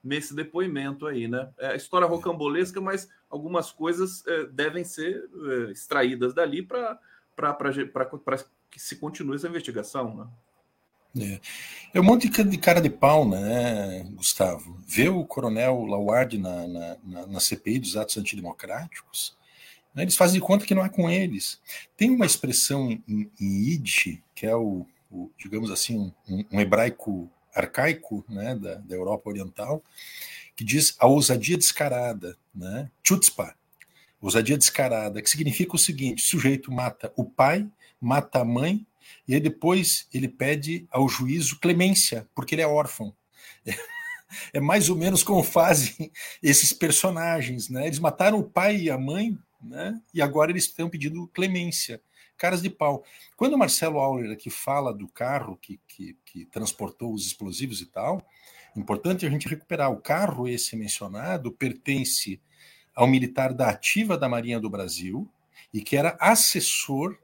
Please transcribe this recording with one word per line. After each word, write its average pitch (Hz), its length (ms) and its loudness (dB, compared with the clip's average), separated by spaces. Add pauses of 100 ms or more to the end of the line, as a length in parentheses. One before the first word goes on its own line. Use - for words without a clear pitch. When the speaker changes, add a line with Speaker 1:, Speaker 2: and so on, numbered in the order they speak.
Speaker 1:
nesse 143 320 -6
depoimento 151 720 -6
aí, 120 220 -4
né? 131 200 -4 (100)
É 135 100 -6
a 104 80 -4
história 180 320 2
rocambolesca, 170 720 -2
mas 190 280 -6 (220)
algumas 160 400 -4
coisas, 175 560 -4
é, 160 200 -2
devem 151 360 -4
ser, 170 400 -8 (260)
é, 120 220 -2
extraídas 127 640 0
dali 160 280 0
pra, 240 360 -6 (380)
pra, 147 180 0
pra, 139 180 -2 (140)
pra, 131 180 -2
pra 135 400 -4 (240)
que - 120 -20
se - 160 -12
continue 147 400 -8
essa 160 120 -6
investigação, 120 680 -8
né? 110 100 -14 (920)
Speaker 2:
É. 98 200 -8 (540)
É 185 60 6
um 185 40 8
monte 233 240 8
de 208 80 -2
ca-, 226 60 4
de 190 160 2
cara 175 220 6
de 147 100 4
pau, 147 360 6
né, 101 760 -2 (100)
Gustavo? 90 720 -2
Vê 127 220 4
o 185 160 0
coronel 120 600 0
Lawarde 107 520 2
na, 90 320 -4
na, 85 360 -10
na, 90 220 -14
na 98 140 -6
C - 160 0
P - 160 -4
I 127 60 2
dos 104 180 -4
atos 107 220 -4
antidemocráticos, 101 1160 -10 (580)
né? 139 80 -4
Eles 185 140 2
fazem 185 220 6
de 180 80 -4
conta 202 180 4
que 196 100 2
não 190 100 2
é 190 40 -2
com 170 220 2
eles. 180 500 -2 (360)
Tem 226 140 4
uma 240 160 4
expressão 135 640 2
em, 113 180 -4
em, 107 220 -2 (100)
em 98 300 2
Yiddish, 107 500 -2 (140)
que - 120 -6
é 110 80 2
o, 101 320 0 (240)
o, 87 260 -12
digamos 107 360 -6
assim, 113 260 -2
um, 95 140 -4 (160)
um, 95 240 -4
um 98 80 2
hebraico 101 680 0 (260)
arcaico, 127 760 -2
né, 110 260 -6
da, 98 220 -8
da 95 180 -12
Europa 95 360 -4
Oriental, 104 520 -8 (720)
que - 80 -10
diz 135 380 2
a 123 80 10
ousadia 135 480 4
descarada, 123 800 -2 (180)
né? 98 340 -8 (140)
Chutzpah, - 540 2 (640)
ousadia 110 360 4
descarada, 110 640 2
que - 100 0
significa 151 440 0
o - 40 0
seguinte: 131 440 0
o - 40 2
sujeito 135 440 2
mata 123 460 -6
o 131 80 0
pai, 170 420 4 (340)
mata 131 400 2
a 120 40 2
mãe, 151 420 0 (400)
e 127 80 0
aí 147 60 6
depois 160 760 2
ele 131 140 -2
pede 151 600 -4
ao 131 200 2
juízo 135 500 -2
clemência, 175 760 2
porque - 220 -6
ele 160 80 2
é 156 40 4
órfão. 143 460 0 (540)
<laughs> 659 320 -8 (540)
É 147 80 0
mais 160 300 4
ou 185 60 2
menos 175 260 2
como 190 200 4
fazem 160 680 4 (300)
esses 143 280 6
personagens, 160 1000 0
né? 131 160 -2
Eles 147 120 -2
mataram 185 400 4
o 196 60 0
pai 202 320 2
e 165 140 0
a 131 80 0
mãe, 180 400 -2 (240)
né? 160 360 -8 (140)
E 170 80 -2
agora 151 300 4
eles 180 140 0
estão 165 260 -4
pedindo 165 380 -6
clemência. 175 680 -2 (380)
Caras 180 240 0
de 185 80 -4
pau. 147 340 0 (360)
Quando 277 160 4
o 269 40 4
Marcelo 160 400 2
Auler 131 320 0
aqui - 200 -10
fala 139 420 -2
do 104 160 -10
carro 123 480 -4
que, - 320 -18
que, 90 260 -16 (120)
que - 180 -16
transportou 107 720 -8
os 98 120 -6
explosivos 104 540 -8
e 87 60 -16
tal, 143 360 -4 (540)
importante 170 480 -2
a 151 60 0
gente 147 180 -2
recuperar. 151 420 -2
O - 60 -4
carro 151 500 -2
esse 120 300 -4
mencionado 113 760 -6
pertence 131 880 -4 (560)
ao 123 120 6
militar 131 480 2
da 123 160 2
ativa 202 480 0
da 139 100 0
Marinha 117 320 -2
do 110 80 -6
Brasil 95 580 -6 (460)
e 107 80 -4
que 135 160 -2
era 160 240 2
assessor 175 1040 2